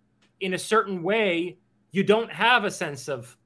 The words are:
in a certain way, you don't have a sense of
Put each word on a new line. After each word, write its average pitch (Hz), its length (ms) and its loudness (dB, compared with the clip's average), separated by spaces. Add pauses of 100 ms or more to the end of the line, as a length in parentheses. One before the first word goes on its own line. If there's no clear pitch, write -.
(400)
in 190 140 -4
a 180 40 -2
certain 196 460 -2
way, 180 540 0 (340)
you 190 120 0
don't 214 280 4
have 214 320 4
a 196 80 -2
sense 147 380 -8
of 123 260 -8 (100)